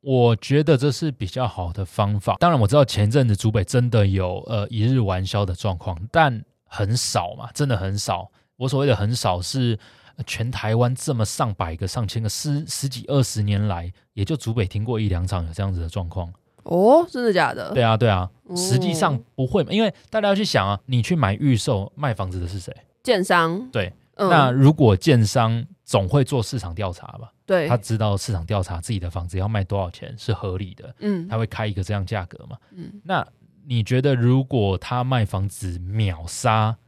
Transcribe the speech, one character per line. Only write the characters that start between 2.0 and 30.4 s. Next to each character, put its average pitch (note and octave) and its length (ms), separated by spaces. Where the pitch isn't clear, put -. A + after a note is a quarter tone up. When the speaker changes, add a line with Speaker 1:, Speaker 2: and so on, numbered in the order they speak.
Speaker 1:
法。 G2+ 220
当 F3 100
然 D3+ 80
我 G#2+ 80
知 A2 80
道 C#3+ 100
前 G#2 260
阵 B2+ 180
子 G2+ 80
竹 A2+ 140
北 G#2 120
真 B2 280
的 G#2+ 160
有， F#2+ 400
呃， G#2 220
一 A2+ 140
日 B2+ 180
完 F#2+ 240
销 G2+ 200
的 F2+ 100
状 E2+ 220
况， E2+ 220
但 C#3 320
很 G#2+ 320
少 - 380
嘛， A2+ 180
真 C#3+ 160
的 A#2+ 80
很 F#2+ 220
少。 F#2 320
我 C3 120
所 C3+ 120
谓 C#3+ 60
的 A#2+ 100
很 G#2 180
少 F#2 260
是、 A#2+ 380
呃， - 100
全 A#2 240
台 A2 260
湾 B2 180
这 C3+ 200
么 A2 100
上 A#2+ 300
百 E2 220
个、 F#2+ 100
上 A2+ 220
千 A2+ 140
个， A2 60
十-， D3 400
十 C#3 200
几 B2+ 200
二 C#3 140
十 G#2+ 200
年 G#2 240
来， F2 260
也 G2+ 100
就 D#3 120
竹 A2+ 180
北 A2 120
听 G#2 180
过 A2+ 140
一 G#2+ 100
两 F2+ 180
场 F2 200
有 D#2+ 60
这 G#2 100
样 G2 100
子 F2 80
的 E2 80
状 F2 200
况。 F2 240
Speaker 2:
哦， A#3+ 480
真 B3 140
的 A3 80
假 D#3 220
的？ A#2+ 180
Speaker 1:
对 B2+ 100
啊， A2+ 140
对 A2+ 120
啊， F2+ 220
Speaker 2:
哦。 - 100
Speaker 1:
实 F3+ 240
际 F#3+ 140
上 D#3 260
不 C#3 120
会 F#3 180
嘛， - 80
因 G#3+ 100
为 G#3 100
大 A3 100
家 G3+ 80
要 G3 60
去 G#3 100
想 G2+ 240
啊， G2+ 180
你 B2+ 140
去 F3 160
买 G#2 180
预 C3 220
售 G2+ 380
卖 C3+ 180
房 F#2+ 180
子 F2+ 80
的 F2 80
是 F#2+ 140
谁？ - 140
Speaker 2:
建 G3+ 220
商。 F3 460
Speaker 1:
对， G2 200
Speaker 2:
嗯。 G3 120
Speaker 1:
那 D3 220
如 C3+ 220
果 B2 220
建 A#2+ 300
商 A2+ 400
总 G2 220
会 C#3 160
做 B2 200
市 A#2+ 160
场 F#2 160
调 F#2+ 180
查 - 140
吧？ A2+ 140
Speaker 2:
对。 F3 200
Speaker 1:
他 G3+ 120
知 A2+ 180
道 G#2 180
市 - 160
场 F2 140
调 G#2+ 180
查 F2 160
自 E2+ 140
己 G2 80
的 E2+ 100
房 F2 160
子 F#2 120
要 G2 100
卖 G#2+ 160
多 G2 160
少 F2+ 100
钱 - 280
是 - 160
合 F#2 240